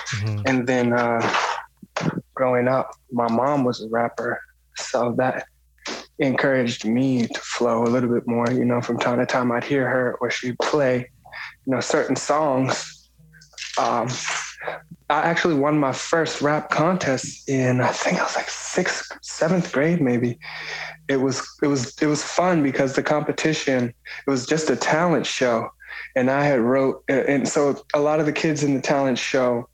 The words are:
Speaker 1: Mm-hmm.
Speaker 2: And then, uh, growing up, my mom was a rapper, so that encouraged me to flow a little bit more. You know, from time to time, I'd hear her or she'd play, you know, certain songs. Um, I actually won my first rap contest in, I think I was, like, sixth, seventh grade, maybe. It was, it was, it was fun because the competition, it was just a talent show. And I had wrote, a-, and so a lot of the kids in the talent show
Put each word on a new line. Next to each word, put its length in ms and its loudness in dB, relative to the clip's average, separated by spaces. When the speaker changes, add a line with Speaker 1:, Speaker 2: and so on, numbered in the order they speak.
Speaker 1:
Mm-hmm. 280 -4
Speaker 2:
And 220 0
then, 260 2
uh, 680 0
growing 320 2
up, 240 0
my 180 2
mom 320 2
was 180 0
a 100 -10
rapper, 520 -2
so 420 -2
that 280 -2
encouraged 640 0
me 420 2
to 140 -6
flow 420 0
a 80 2
little 180 2
bit 200 0
more. 200 0
You 160 2
know, 160 2
from 180 -2
time 200 0
to 80 0
time, 240 0
I'd 140 -2
hear 240 0
her 320 0
or 100 0
she'd 300 -4
play, 500 0
you 80 0
know, 60 0
certain 340 0
songs. 960 0
Um, 300 2
I 120 2
actually 340 2
won 200 2
my 140 2
first 500 -2
rap 300 0
contest 800 0
in, 320 2
I 80 2
think 320 0
I 20 0
was, 140 -2
like, 120 -4
sixth, 600 -4
seventh 500 0
grade, 280 2
maybe. 380 0
It 80 0
was, 280 0
it 40 2
was, 340 -2
it 60 2
was 160 0
fun 400 2
because 320 2
the 80 0
competition, 840 0
it 420 -8
was 160 0
just 240 0
a 60 2
talent 500 2
show. 420 0
And 160 2
I 140 2
had 160 4
wrote, 480 2
a-, 200 2
and 200 2
so 340 0
a 60 2
lot 220 2
of 60 2
the 60 0
kids 300 0
in 120 2
the 60 0
talent 380 0
show 560 0